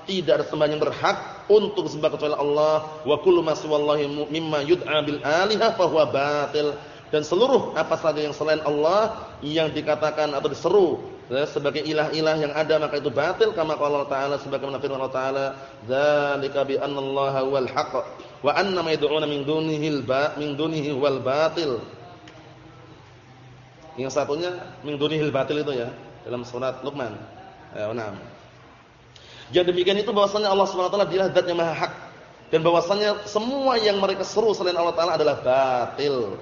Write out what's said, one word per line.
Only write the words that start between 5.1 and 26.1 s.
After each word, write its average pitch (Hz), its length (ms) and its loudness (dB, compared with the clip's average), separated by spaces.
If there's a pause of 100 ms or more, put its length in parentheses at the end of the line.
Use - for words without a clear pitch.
aliha 196 500 2
fa 185 140 2
huwa 151 180 4
batil. 143 720 0 (320)
Dan 151 160 0
seluruh 220 500 2
apa 160 220 0
saja 151 240 0
yang 147 160 -4
selain 156 260 0
Allah 165 760 0
yang 151 320 0
dikatakan 151 600 0
atau 143 160 -2
diseru 165 640 2 (100)
Ya, 139 240 0
sebagai 143 320 -2
ilah-ilah 156 560 0
yang 147 160 -2
ada, 156 240 2
maka 147 240 0
itu 143 80 -2
batil, 180 480 2
kama 156 240 -2
qala 143 240 0
Allah 135 80 -6
Ta'ala, 139 320 -2
sebagaimana 135 320 -6
firman 135 240 -4
Allah 131 160 -4
Ta'ala, 135 280 -2 (440)
"Dzalika 139 800 2
bi 135 80 0
anna 139 240 -2
Allaha 135 480 0
huwal 135 160 2
haqq 120 300 -2 (500)
wa 143 80 4
anna 185 320 0
ma 160 80 0
yad'una 147 320 0
min 147 160 -2
dunihil 151 640 -2
ba-, 143 320 0
min 147 160 -4
dunihi 151 400 -2
huwal 135 320 0
batil." 151 560 0 (2250)
Yang 131 240 -6
satunya 156 320 -2 (320)
min 147 160 -6
dunihil 151 320 0
batil 143 320 0
itu 147 80 -4
ya, 120 160 -4 (400)